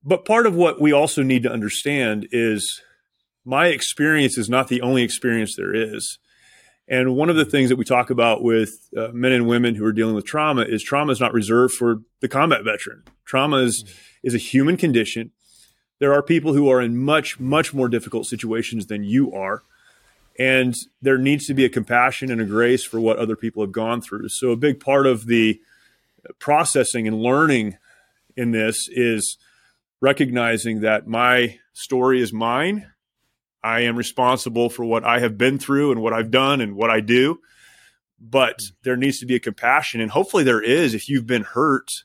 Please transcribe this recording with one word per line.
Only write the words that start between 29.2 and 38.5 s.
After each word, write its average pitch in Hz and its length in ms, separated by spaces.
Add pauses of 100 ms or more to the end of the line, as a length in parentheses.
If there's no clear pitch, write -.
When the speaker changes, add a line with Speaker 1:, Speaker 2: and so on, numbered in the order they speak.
Speaker 1:
recognizing 120 800
that 107 260
my 120 520 (140)
story 127 480
is 117 120
mine. 131 580 (720)
I 113 200
am 117 140
responsible 120 720
for 120 160
what 113 200
I 117 160
have 110 180
been 131 200
through 143 340
and 113 100
what 113 100
I've 113 180
done 135 300
and 104 160
what 113 140
I 110 100
do. 123 400 (800)
But 117 380